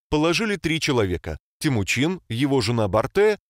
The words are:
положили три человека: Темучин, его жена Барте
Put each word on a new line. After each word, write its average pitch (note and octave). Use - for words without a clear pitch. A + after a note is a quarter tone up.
положили E3+
три D#3+
человека: F2+
Темучин, C#3
его C3+
жена A2+
Барте G3